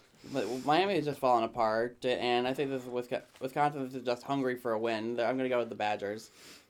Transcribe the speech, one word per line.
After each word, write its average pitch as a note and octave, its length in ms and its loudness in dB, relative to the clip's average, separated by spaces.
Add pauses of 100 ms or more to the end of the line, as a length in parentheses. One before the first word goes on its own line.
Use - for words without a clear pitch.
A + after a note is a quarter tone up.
(340)
But B2+ 120 0 (200)
Miami F3+ 300 4
is D3+ 100 0
just C#3 140 -2
falling A#2+ 260 4
apart, A#2 600 0
and B2 420 2
I C3 60 0
think C#3 160 -2
this C3 140 -4
is B2+ 60 -10
Wisco-, B2 340 -4 (160)
Wisconsin D3 480 0
is C3 160 -8
just A#2+ 200 0
hungry C3+ 320 0
for B2 180 -2
a G#2+ 40 0
win. A2+ 420 0
I'm A#2+ 180 2
gonna C3 120 0
go B2 100 2
with A2+ 100 0
the A2+ 60 -8
Badgers. G#2 540 -2 (400)